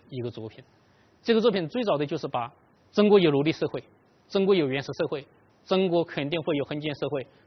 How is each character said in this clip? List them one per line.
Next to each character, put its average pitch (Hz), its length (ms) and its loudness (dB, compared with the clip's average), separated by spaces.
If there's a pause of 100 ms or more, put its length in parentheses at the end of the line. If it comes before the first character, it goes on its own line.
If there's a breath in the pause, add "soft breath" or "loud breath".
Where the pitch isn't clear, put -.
(100)
一 127 100 -10
个 117 100 -6
作 110 180 -14
品。 - 140 -18 (600 soft breath)
这 233 120 0
个 220 60 4
作 226 100 4
品 185 180 -2
最 247 160 -4
早 180 120 0
的 147 80 -2
就 151 120 -4
是 151 120 -8
把 123 240 -6 (400)
中 208 160 4
国 202 100 8
有 170 120 6
奴 143 120 2
隶 156 100 2
社 - 160 -4
会， 123 140 -8 (460)
中 196 160 0
国 196 100 4
有 160 140 2
原 135 140 -2
始 143 100 -10
社 156 160 -2
会， 139 180 -8 (380)
中 190 240 2
国 170 160 2
肯 143 240 -6
定 165 140 -2
会 156 140 0
有 139 80 -2
封 151 160 -8
建 151 140 -6
社 139 140 -6
会， 135 180 -6 (200 soft breath)